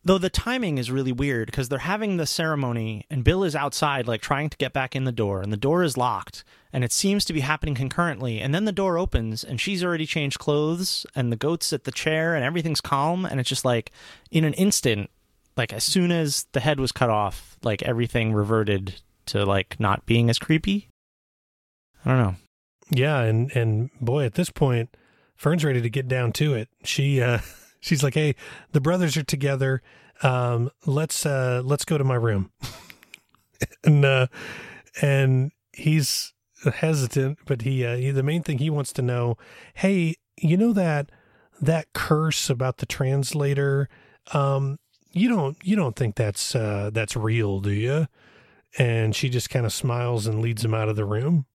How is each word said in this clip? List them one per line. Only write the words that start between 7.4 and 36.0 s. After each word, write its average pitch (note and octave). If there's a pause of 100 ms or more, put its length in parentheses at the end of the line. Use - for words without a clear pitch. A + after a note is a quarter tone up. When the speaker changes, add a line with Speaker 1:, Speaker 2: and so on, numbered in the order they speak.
Speaker 1:
concurrently. B2+
And C#3
then G3+
the G#3+
door F#3
opens A2+
and A#2+
she's F#3
already E3+
changed C#3+
clothes D#3
and B2
the A#2
goat's D#3
at C3+
the C3
chair D#3+
and B2+
everything's D#3+
calm. E3
And C3+
it's B2
just C3
like, A#2+ (380)
in D#3+
an D3+
instant, C3 (480)
like, A#2+
as A2
soon F3
as D#3+
the C3+
head C#3+
was C3
cut A#2+
off, G#2
like, A2
everything A#2
reverted G#2 (260)
to, G2+
like, G2
not G2+
being A#2
as A#2
creepy. F#3+ (1160)
I A#2+
don't C3
know. F#2 (560)
Speaker 2:
Yeah, C#3
and, A2+
and A2+ (100)
boy, C3
at A2+
this F3+
point, B2 (400)
Fern's D#3
ready B2+
to A#2
get B2+
down B2
to D3+
it. A2 (140)
She, C#3
uh, A#2+ (200)
<laughs> -
she's D3
like, C3+
"Hey, D3+ (360)
the D3+
brothers D#3+
are D3+
together. C3+ (420)
Um, B2 (160)
let's, D3+
uh, B2+
let's C#3
go D#3+
to C#3
my B2+
room." A2 (100)
<laughs> - (1200)
And, C#3+
uh, C3 (760)
and C3+ (220)
he's - (420)